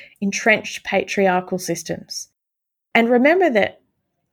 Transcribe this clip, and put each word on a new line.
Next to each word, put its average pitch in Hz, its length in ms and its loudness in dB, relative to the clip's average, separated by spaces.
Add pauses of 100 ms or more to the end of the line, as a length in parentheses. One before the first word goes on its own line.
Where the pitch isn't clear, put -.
(220)
entrenched 208 640 -2
patriarchal 185 720 0
systems. - 680 -10 (680)
And 233 140 2
remember 302 400 4
that - 320 0 (520)